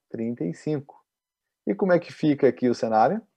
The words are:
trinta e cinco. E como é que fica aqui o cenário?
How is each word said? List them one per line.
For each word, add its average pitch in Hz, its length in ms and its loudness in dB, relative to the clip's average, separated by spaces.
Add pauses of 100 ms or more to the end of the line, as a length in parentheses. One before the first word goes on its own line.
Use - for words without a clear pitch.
trinta 120 340 -8
e 165 120 -6
cinco. 147 500 -8 (640)
E 202 80 -2
como 196 160 0
é 175 80 6
que - 120 -14
fica 143 360 2
aqui 123 220 0
o 117 40 2
cenário? 117 480 2 (160)